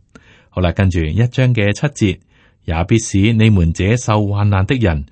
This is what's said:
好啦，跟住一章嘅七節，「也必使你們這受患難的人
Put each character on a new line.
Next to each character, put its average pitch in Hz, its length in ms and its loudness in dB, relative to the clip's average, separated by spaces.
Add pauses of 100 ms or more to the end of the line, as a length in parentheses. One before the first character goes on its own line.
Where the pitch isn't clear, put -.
(500)
好 90 120 -6
啦， 87 100 0
跟 98 180 0
住 87 120 -2
一 85 260 0
章 127 260 0
嘅 104 200 0
七 151 140 -4
節， 98 320 -2 (460)
「也 85 180 -2
必 113 160 0
使 104 340 0
你 110 160 4
們 85 240 2
這 98 240 0
受 107 300 -2
患 101 220 -2
難 95 180 2
的 143 80 0
人 82 360 -2